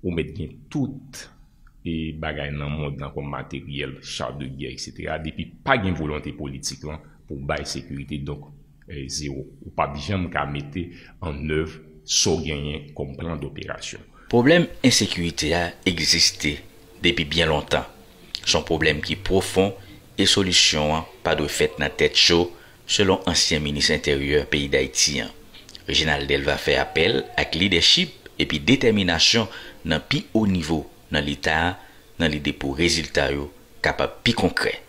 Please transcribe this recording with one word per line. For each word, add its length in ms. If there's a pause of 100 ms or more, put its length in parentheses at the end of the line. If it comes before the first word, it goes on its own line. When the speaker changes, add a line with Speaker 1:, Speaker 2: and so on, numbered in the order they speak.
Speaker 1:
où 80
mettre 240
bien 140 (200)
tout 320 (840)
et 300
bagaille 360
dans 180
le 80
monde, 200
dans 140
comme 200
matériel, 720
char 340
de 100
guerre, 260
et 60
cetera. 420
Depuis 260
pas 320
de 140
volonté 400
politique 500
là, 180 (280)
pour 80
bail 280
sécurité, 540
donc 220 (500)
euh, 160
zéro. 400 (180)
Ou 60
pas 240
jamais 360
qu'à 140
mettre 340 (420)
en 280
œuvre 300 (260)
ce 260 (140)
gagné 520
comme 200
plan 200
d'opération. 640 (280)
Speaker 2:
Problème 380 (180)
insécurité 680
a 180 (140)
existé 720 (460)
depuis 200
bien 220
longtemps. 400 (580)
Son 180
problème 380
qui 120
est 40
profond 600 (420)
et 80
solution, 680
hein, 80 (180)
pas 140
de 100
fait 320
dans 100
tête 280
chaud, 360 (380)
selon 360
ancien 340
ministre 320
intérieur 540
pays 200
d'Haïti, 540
hein. 100 (560)
Reginald 400
Delva 300
fait 200
appel 500 (100)
à 80 (100)
leadership 540 (300)
et 80
puis 140
détermination 840 (380)
dans 160
pi 320
haut 140
niveau 440 (220)
dans 100
l'État, 560 (400)
dans 120
l'idée 240
pour 240
résultat 540
yo, 200 (300)
capable 320 (100)
pi 80
concret. 560